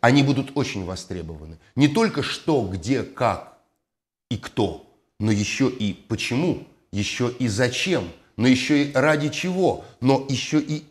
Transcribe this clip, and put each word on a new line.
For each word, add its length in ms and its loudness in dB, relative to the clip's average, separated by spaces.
Они 220 6
будут 320 0
очень 300 -4
востребованы. 720 -10
Не 140 6
только 340 0
что, 420 0
где, 380 -2
как 540 -4
и 60 -2
кто, 480 -4
но 120 2
ещё 380 0
и 240 -4
почему, 720 -2
ещё 380 -2
и 180 -2
зачем, 600 0
но 120 2
ещё 280 4
и 180 2
ради 360 2
чего, 560 -2
но 260 4
ещё 320 -2
и 320 -4